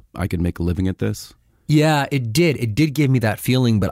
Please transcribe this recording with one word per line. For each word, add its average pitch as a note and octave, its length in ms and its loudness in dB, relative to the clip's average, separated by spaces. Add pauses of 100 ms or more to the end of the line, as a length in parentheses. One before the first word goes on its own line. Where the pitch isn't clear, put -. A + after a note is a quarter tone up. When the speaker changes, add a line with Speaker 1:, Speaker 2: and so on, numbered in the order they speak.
(140)
Speaker 1:
I F2 140 -4
can F2 160 -4
make E2+ 160 -2
a F2 40 -4
living F2 240 -2
at F#2+ 120 -4
this"? G#2+ 340 -6 (340)
Speaker 2:
Yeah, D3+ 440 2
it B2 200 -4
did. D#3 260 2
It A2 180 -4
did D3+ 180 2
give C#3+ 160 2
me C3 100 4
that G#2+ 200 0
feeling, A#2+ 400 2
but F#2+ 120 0